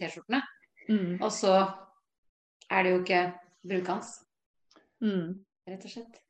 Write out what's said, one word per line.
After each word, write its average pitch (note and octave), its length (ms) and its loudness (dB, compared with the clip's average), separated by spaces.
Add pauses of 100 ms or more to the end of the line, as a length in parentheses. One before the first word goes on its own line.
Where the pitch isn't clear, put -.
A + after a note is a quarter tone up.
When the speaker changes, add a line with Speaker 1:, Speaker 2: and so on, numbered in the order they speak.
Speaker 1:
T-skjortene, F3+ 400 -4 (480)
Speaker 2:
Mm. F#3 340 2
Speaker 1:
og G#3+ 80 0
så G#3 220 4 (1160)
er F#3+ 120 4
det F3+ 100 4
jo F#3 120 4
ikke F#3 180 2 (400)
brukende, F3+ 460 -4 (920)
Speaker 2:
Mm. F#3+ 360 -2 (300)
Speaker 1:
rett F#3+ 160 -14
og - 60 -16
slett. - 400 -16